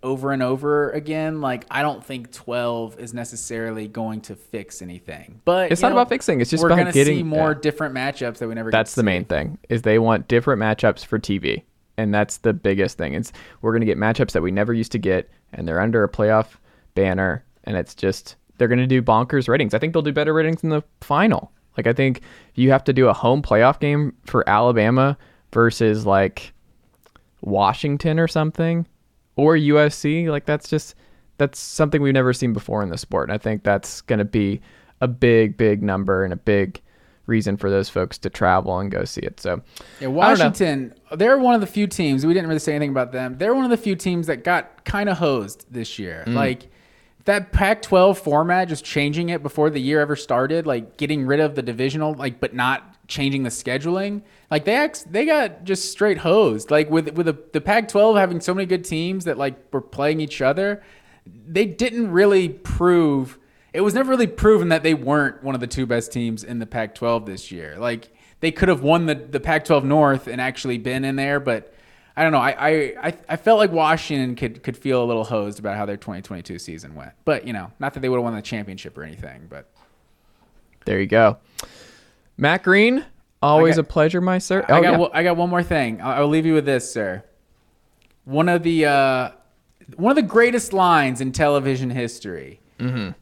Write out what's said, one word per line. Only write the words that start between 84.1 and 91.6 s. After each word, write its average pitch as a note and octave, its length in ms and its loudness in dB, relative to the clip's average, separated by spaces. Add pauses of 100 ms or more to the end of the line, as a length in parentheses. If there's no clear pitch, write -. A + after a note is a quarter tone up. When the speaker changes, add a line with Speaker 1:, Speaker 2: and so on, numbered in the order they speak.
Speaker 2:
my F#3 160 0
sir. F#3+ 300 -2
Speaker 1:
I D3+ 120 4
Speaker 2:
Oh, - 20 4
Speaker 1:
got - 20 4
Speaker 2:
yeah. E3+ 140 4
Speaker 1:
one, E3+ 160 0
I D#3+ 100 0
got F3 140 2
one F3 120 -2
more F3 140 0
thing. C3+ 380 -2
I'll, B2+ 220 -2
I'll D3 40 2
leave D#3 180 2
you E3 80 2
with D3+ 120 2
this, C3 260 -2
sir. F#2+ 320 -6 (1000)
One D3+ 240 0
of F3 140 0
the, D#3+ 220 2
uh, C3+ 440 2 (640)
one G3+ 160 0
of C#4+ 40 4
the C4 120 2
greatest A#3 460 2
lines D3+ 480 2
in C3 100 -4
television C3+ 580 0